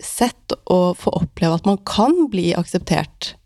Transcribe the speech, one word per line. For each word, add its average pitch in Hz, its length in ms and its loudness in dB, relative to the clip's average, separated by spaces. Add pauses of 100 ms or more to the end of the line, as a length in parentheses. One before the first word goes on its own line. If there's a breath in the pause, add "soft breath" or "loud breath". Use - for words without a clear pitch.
sett - 520 -4 (120)
og 180 320 2
få - 180 -4
oppleve 165 420 0
at 165 80 -4
man 202 140 2
kan 302 480 2
bli 180 260 -2
akseptert 170 800 -4 (140)